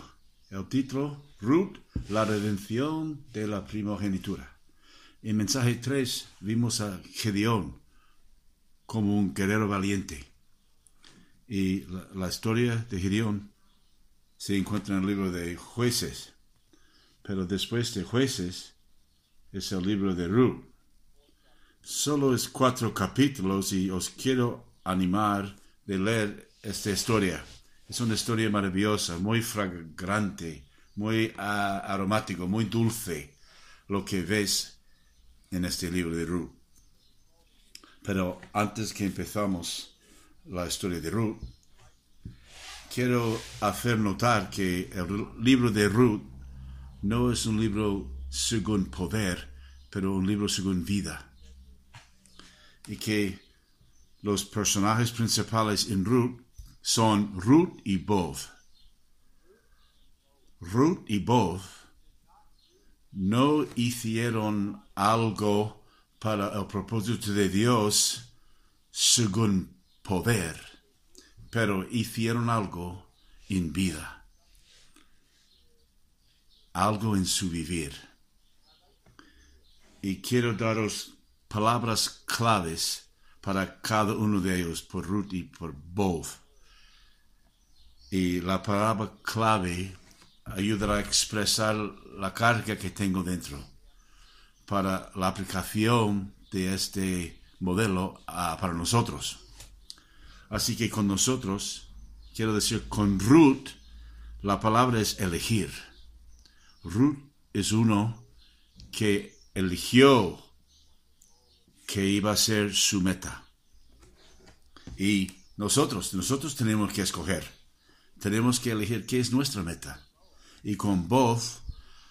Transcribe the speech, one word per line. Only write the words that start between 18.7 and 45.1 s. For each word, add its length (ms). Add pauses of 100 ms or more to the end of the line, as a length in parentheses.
es 180
el 160
libro 260
de 140
Ruth. 380 (1160)
Solo 540
es 140
cuatro 440
capítulos 800
y 180
os 200
quiero 560 (180)
animar 720 (300)
de 120
leer 520 (120)
esta 300
historia. 520 (460)
Es 100
una 140
historia 360
maravillosa, 680
muy 240
fragrante, 1200 (300)
muy, 420
ah, 420
aromático, 680
muy 160
dulce 760 (520)
lo 160
que 180
ves 560 (720)
en 140
este 260
libro 240
de 80
Ruth. 280 (1500)
Pero 380 (140)
antes 400
que 100
empezamos 960 (480)
la 200
historia 360
de 80
Ruth, 280 (1600)
quiero 460 (180)
hacer 400
notar 500
que 440
el 340 (160)